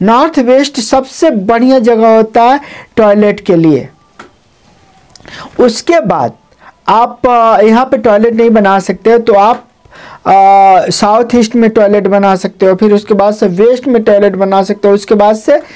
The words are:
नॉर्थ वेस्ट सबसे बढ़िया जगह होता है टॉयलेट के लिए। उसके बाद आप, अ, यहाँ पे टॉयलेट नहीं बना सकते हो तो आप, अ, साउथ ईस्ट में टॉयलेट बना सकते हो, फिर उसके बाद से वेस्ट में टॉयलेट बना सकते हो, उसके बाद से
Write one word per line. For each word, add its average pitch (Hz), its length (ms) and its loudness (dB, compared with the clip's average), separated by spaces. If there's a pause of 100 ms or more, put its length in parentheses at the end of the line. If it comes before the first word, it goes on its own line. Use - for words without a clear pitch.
नॉर्थ 262 360 0
वेस्ट 262 420 0
सबसे 269 500 -2
बढ़िया 233 480 0
जगह 226 380 2
होता 220 260 0
है 254 180 2 (360)
टॉयलेट 208 440 0
के 190 160 -2
लिए। 156 320 0 (1700)
उसके 247 400 0
बाद 170 320 -4 (560)
आप, 226 380 -2
अ, 226 380 2
यहाँ 226 200 2
पे 262 120 -4
टॉयलेट 226 380 0
नहीं 233 160 0
बना 196 280 0
सकते 190 340 -2
हो 233 60 2
तो 226 160 0
आप, 202 300 0 (640)
अ, 196 640 4
साउथ 233 440 -2
ईस्ट 233 220 0
में 226 140 2
टॉयलेट 208 360 0
बना 196 300 0
सकते 185 300 -4
हो, 185 80 2
फिर 208 180 0
उसके 208 220 -2
बाद 202 200 0
से 214 120 -4
वेस्ट 233 400 0
में 233 160 0
टॉयलेट 202 340 0
बना 196 260 -2
सकते 202 260 -4
हो, 202 60 2
उसके 208 200 -2
बाद 208 220 0
से - 240 -2 (160)